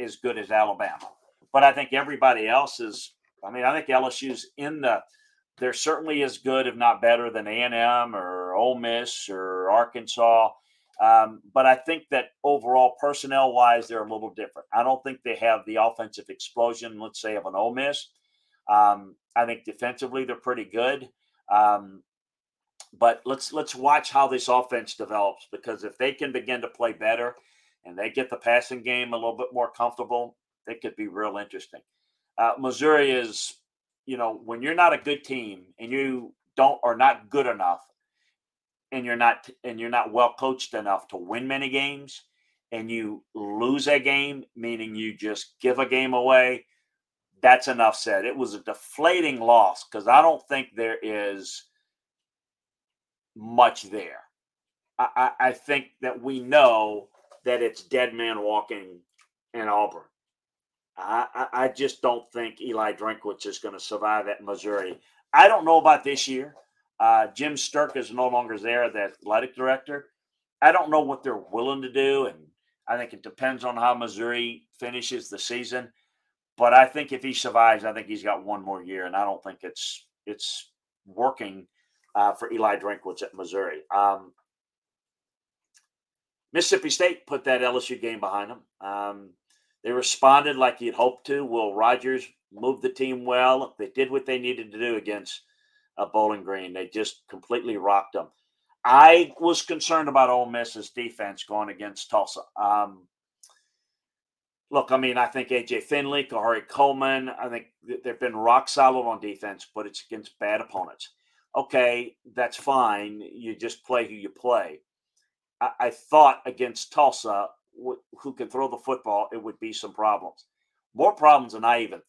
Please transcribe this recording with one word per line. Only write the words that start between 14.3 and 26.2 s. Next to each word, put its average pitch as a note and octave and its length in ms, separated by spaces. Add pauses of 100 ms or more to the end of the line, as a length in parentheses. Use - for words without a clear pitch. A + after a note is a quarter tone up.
different. - 400
I A2+ 80
don't C3 200
think C3 200
they A2+ 140
have A2 280
the A2 120
offensive A2 520
explosion, A2+ 720
let's A2 180
say, G#2+ 180
of G2 100
an F#2+ 80
Ole A#2 200
Miss. C3+ 340 (600)
Um, G#2 480 (180)
I A#2+ 120
think A#2 180
defensively B2 640
they're A#2 100
pretty A#2+ 300
good. A#2+ 420 (420)
Um, G#2 520 (920)
but A#2 320
let's, C3 300
let's D3+ 200
watch C#3+ 360
how C3+ 180
this B2+ 200
offense B2 480
develops, G2+ 540
because G2+ 320
if G#2 140
they C3+ 160
can C#3 180